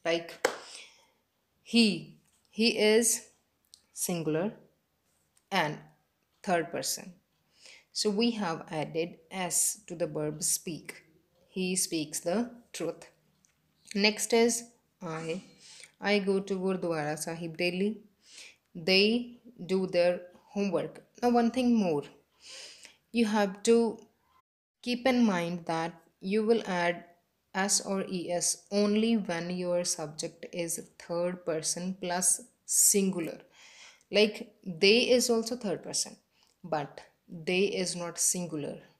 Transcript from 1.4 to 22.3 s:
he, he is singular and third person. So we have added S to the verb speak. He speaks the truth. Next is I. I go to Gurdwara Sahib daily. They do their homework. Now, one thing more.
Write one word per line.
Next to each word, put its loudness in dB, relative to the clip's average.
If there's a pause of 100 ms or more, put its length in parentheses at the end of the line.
he, 2 (300)
he 2
is 4 (680)
singular -2 (960)
and 0 (640)
third 0
person. -6 (800)
So -2
we 2
have -6
added -4 (140)
S -2
to -10
the -4
verb -6
speak. -6 (460)
He -4
speaks -4
the -2 (220)
truth. -8 (840)
Next 2
is 4 (380)
I. -8 (580)
I 2
go 0
to -6
Gurdwara -2
Sahib -8
daily. 0 (760)
They 2 (260)
do 0
their 2 (320)
homework. -2 (200)
Now, 2
one 4
thing 2
more. 2 (1080)